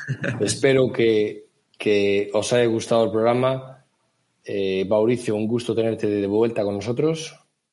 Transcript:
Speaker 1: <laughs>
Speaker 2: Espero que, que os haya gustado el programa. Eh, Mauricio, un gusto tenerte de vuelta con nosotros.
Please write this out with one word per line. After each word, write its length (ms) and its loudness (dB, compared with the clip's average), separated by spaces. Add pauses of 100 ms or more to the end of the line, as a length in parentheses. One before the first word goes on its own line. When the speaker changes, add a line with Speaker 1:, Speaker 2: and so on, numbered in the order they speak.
Speaker 1:
<laughs> 320 -6
Speaker 2:
Espero 520 2
que, 540 0 (300)
que 560 2
os 200 0
haya 140 4
gustado 380 0
el 60 0
programa. 760 -2 (600)
Eh, 440 -2
Mauricio, 480 2
un 100 -2
gusto 300 -2
tenerte 320 -2
de 180 0
vuelta 380 0
con 100 -2
nosotros. 600 -4 (380)